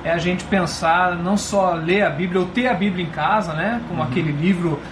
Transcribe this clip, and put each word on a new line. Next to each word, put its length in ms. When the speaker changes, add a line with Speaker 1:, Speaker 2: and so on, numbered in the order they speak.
Speaker 1:
é 80
a 60
gente 260
pensar, 720
não 220
só 380
ler 280
a 60
Bíblia 320
ou 60
ter 200
a 60
Bíblia 320
em 40
casa, 440
né? 340
Como 140
Speaker 2:
Uhum. 40
Speaker 1:
aquele 280
livro 440